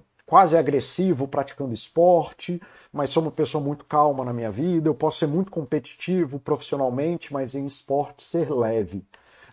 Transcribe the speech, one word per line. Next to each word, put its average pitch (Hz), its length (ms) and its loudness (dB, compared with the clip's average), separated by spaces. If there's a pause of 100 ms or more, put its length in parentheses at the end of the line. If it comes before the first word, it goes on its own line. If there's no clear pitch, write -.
(260)
quase 165 300 6
agressivo 147 720 2
praticando 139 460 -6
esporte, 170 880 2 (300)
mas 143 200 -2
sou 165 100 2
uma 156 100 -2
pessoa 156 320 -2
muito 147 220 -6
calma 147 400 2
na 123 80 -4
minha 117 160 -4
vida, 160 400 0
eu 143 60 2
posso 156 240 -2
ser 160 80 0
muito 175 240 -2
competitivo 151 880 -4
profissionalmente, 143 920 -4
mas 135 220 -6
em 139 120 -6
esporte - 580 -4
ser 156 280 -2
leve, 110 540 -2 (480)